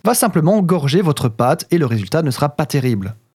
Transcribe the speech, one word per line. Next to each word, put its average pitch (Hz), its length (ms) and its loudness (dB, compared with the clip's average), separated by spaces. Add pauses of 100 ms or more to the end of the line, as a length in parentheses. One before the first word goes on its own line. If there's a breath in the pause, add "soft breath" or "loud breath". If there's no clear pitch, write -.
va 226 80 2
simplement 202 480 2
gorger 170 400 2
votre 151 260 0
pâte 123 440 -2
et 175 60 2
le 156 80 2
résultat 113 360 -2
ne 147 100 0
sera 147 180 -2
pas 147 160 -4
terrible. 120 500 -2 (200)